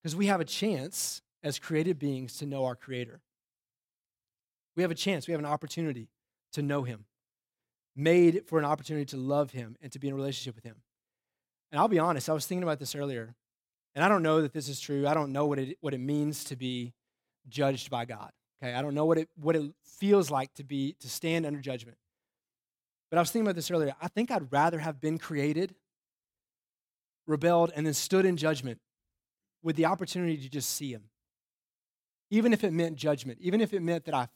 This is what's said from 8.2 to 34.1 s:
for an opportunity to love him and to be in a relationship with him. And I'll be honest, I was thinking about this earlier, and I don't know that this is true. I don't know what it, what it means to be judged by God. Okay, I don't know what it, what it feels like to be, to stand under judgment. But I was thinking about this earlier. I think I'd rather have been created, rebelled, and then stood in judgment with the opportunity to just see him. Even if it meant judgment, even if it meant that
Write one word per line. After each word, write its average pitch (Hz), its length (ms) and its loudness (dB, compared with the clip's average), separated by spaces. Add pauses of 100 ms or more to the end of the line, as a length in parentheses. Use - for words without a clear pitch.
for 160 140 2
an 147 40 0
opportunity 147 420 -2
to 139 100 -10
love 139 340 0
him 120 320 -10
and 135 80 -14
to 139 80 -16
be 139 80 -6
in 139 80 -2
a - 20 -4
relationship 135 380 -6
with 113 100 -20
him. 113 120 -16 (960)
And 147 80 0
I'll 214 80 6
be 190 100 4
honest, 156 320 2
I - 20 4
was 151 140 -2
thinking 180 160 -2
about 156 160 0
this 143 160 -8
earlier, 127 400 -6 (600)
and 147 100 2
I 190 40 6
don't 196 140 6
know 160 180 4
that 143 120 -2
this 143 160 -8
is 139 120 -8
true. 143 260 -2
I 151 80 4
don't 147 180 0
know 147 140 0
what 143 120 0
it, 135 220 -6
what 139 140 -4
it 127 40 -6
means 147 460 -2
to 135 120 -10
be 123 380 -6 (540)
judged 139 420 -2
by 120 140 -4
God. 110 260 -14 (320)
Okay, 123 120 -6
I 131 80 -2
don't 143 120 -4
know 151 120 2
what 165 120 6
it, 160 180 -2
what 160 200 2
it 147 160 -2 (100)
feels 196 480 4
like 135 240 -2
to 143 100 -14
be, 139 360 -4
to 131 80 -14
stand 165 380 -2
under 147 140 -4
judgment. 120 380 -10 (1120)
But 160 80 4
I - 20 8
was 165 100 2
thinking 220 160 0
about 190 100 0
this 165 140 -6
earlier. 151 300 2
I 175 80 -6
think 233 220 -2
I'd 151 220 -2
rather 160 260 4
have 151 220 -6
been 156 180 -2
created, 151 560 -2 (1500)
rebelled, 170 480 4
and 151 120 0
then 151 80 0
stood 190 320 2
in 180 100 4
judgment 135 440 -2 (840)
with 165 140 0
the 160 100 4
opportunity 175 500 0
to 135 120 -10
just 135 220 -6
see 139 220 -6
him. 107 120 -14 (1300)
Even 226 220 4
if 208 100 2
it 185 100 2
meant 165 240 0
judgment, 131 440 -2
even 185 200 2
if 208 120 2
it 196 80 -2
meant 170 240 0
that 151 100 -4